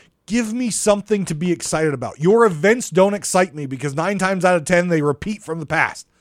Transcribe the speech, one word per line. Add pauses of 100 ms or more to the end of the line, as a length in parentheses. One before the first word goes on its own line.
(260)
Give
me
something
to
be
excited
about.
Your
events
don't
excite
me
because
nine
times
out
of
ten,
they
repeat
from
the
past. (140)